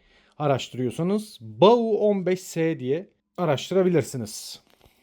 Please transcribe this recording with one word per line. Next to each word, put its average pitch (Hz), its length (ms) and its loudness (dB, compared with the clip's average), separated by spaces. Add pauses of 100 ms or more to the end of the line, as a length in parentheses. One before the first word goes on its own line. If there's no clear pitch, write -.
(380)
araştırıyorsanız 147 1040 -2
bau 208 580 4
on 202 280 0
beş 180 140 0
S 160 400 -4
diye 139 280 -2 (280)
araştırabilirsiniz 160 1200 -2 (420)